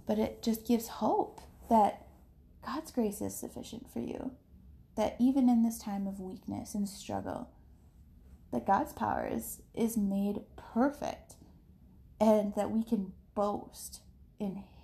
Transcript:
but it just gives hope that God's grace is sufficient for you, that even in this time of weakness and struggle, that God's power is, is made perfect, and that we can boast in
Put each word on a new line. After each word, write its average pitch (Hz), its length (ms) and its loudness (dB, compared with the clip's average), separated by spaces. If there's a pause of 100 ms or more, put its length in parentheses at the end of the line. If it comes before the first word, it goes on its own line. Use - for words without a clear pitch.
but 214 100 2
it 220 240 -2
just 220 240 0
gives 233 220 2
hope - 540 0 (280)
that 220 380 6 (580)
God's 294 260 -8
grace 214 300 -2
is 196 140 -6
sufficient - 580 -12
for 233 60 -6
you, - 320 -6 (640)
that - 240 0
even 262 280 6
in 233 140 6
this 226 160 2
time 196 300 -6
of 196 120 -8
weakness 202 540 -8
and 202 160 -2
struggle, - 600 -8 (1000)
that 240 140 -4
God's - 280 2
power 65 380 -2
is, - 300 -6 (140)
is 226 200 0
made 202 460 0 (140)
perfect, - 800 -2 (840)
and 214 360 6
that 202 160 0
we 220 120 2
can 196 280 -2 (240)
boast - 640 -4 (400)
in 196 240 -4 (200)